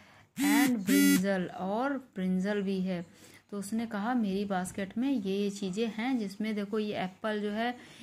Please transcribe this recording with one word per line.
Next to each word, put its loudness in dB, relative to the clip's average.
and 4
brinjal, 4
और -2
ब्रिंजल 0
भी 0
है।" -2
तो -8
उसने -4
कहा, -2
मेरी 0
बास्केट -4
में 0
ये, 0
ये 0
चीज़ें -2
हैं, -2
जिसमें -4
देखो -2
ये -2
एप्पल -4
जो -2
है -2